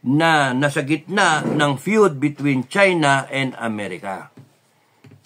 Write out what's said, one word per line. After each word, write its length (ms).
na 480
nasa 320
gitna 640
ng 320
feud 400
between 480
China 640
and 240
America. 800